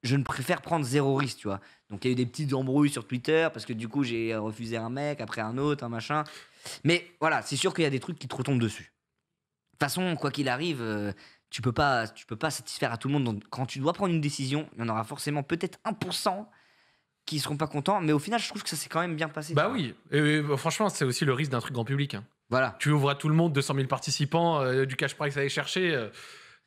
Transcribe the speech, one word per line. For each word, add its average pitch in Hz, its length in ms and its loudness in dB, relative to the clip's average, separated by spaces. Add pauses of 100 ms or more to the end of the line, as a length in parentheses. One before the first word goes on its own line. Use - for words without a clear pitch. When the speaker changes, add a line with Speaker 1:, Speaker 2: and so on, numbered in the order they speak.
Speaker 1:
Je 127 120 4
ne 139 80 4
préfère 147 380 -2
prendre 160 240 0
zéro 139 300 4
risque, 131 220 -2
tu - 100 -8
vois. 98 120 -2 (300)
Donc, 101 160 -10
il 127 40 4
y - 20 4
a - 20 4
eu - 20 2
des 123 120 2
petites 143 260 -4
embrouilles 135 380 4
sur 123 160 -8
Twitter 156 440 2
parce 113 140 -10
que 131 80 -6
du 113 140 -6
coup, 139 160 0
j'ai, 113 300 0
euh, 110 80 0
refusé 113 360 -4
un 113 140 -4
mec, 143 300 -4
après 113 200 -6
un 113 160 -4
autre, 143 260 0
un 120 60 -6
machin. 131 340 -2 (600)
Mais 170 260 2 (100)
voilà, 151 220 4
c'est 139 140 -6
sûr 180 180 0
qu'il 170 100 2
y 151 40 4
a - 20 4
des 135 100 0
trucs 160 200 -8
qui - 80 -10
te - 80 -8
retombent 131 260 2
dessus. 110 220 0
De - 880 -20
toute - 80 -20
façon, 170 360 0
quoi - 140 -2
qu'il 135 200 -2
arrive, 139 320 -2
euh, 104 320 -2 (360)
tu - 140 -8
peux 123 80 4
pas, 123 380 2
tu - 180 -20
peux 120 80 -8
pas 151 160 -2
satisfaire - 400 -4
à 117 60 -4
tout 123 100 -4
le 139 80 2
monde. 143 80 2
Donc, 110 260 -2
quand 127 160 -4
tu 139 140 -8
dois 147 140 2
prendre 185 200 0
une 160 80 2
décision, 143 540 -2
il - 40 -16
y 117 40 -2
en 117 60 -2
aura 110 140 0
forcément 143 400 -4
peut-être 170 400 -4
un 220 100 -4
pour 180 200 -6
cent 202 380 -2 (720)
qui 156 140 -4
seront 147 180 -4
pas 151 100 0
contents. 190 320 0
Mais 156 120 2
au 151 80 6
final, 220 200 -2
je - 100 -4
trouve 208 140 -10
que - 60 -6
ça 170 60 -4
s'est - 140 -6
quand 160 120 -2
même 175 140 -2
bien 156 140 -2
passé, 151 260 -8
Speaker 2:
Bah 147 80 6
Speaker 1:
tu 190 60 4
vois. 262 80 -4
Speaker 2:
oui. 131 180 -2 (160)
Et, 139 80 2
et, 151 240 4
bah, 147 140 0
franchement, 175 320 0
c'est - 160 -2
aussi 127 200 0
le 135 80 4
risque 139 180 -2
d'un 123 100 0
truc - 120 -8
grand 117 120 -2
public, 139 280 -2
hein. 101 100 -8 (260)
Speaker 1:
Voilà. 123 300 4
Speaker 2:
Tu 147 120 2
ouvres 143 180 6
à 143 60 2
tout 156 140 -2
le 156 60 4
monde, 165 180 6
deux 139 100 4
cent 147 100 0
mille 135 140 0
participants, 147 720 2
euh, 131 240 2
du 131 100 -6
cash 139 200 -2
prize 143 220 -2
à - 40 -2
aller 139 80 0
chercher, 170 460 0
euh, 113 140 -2 (580)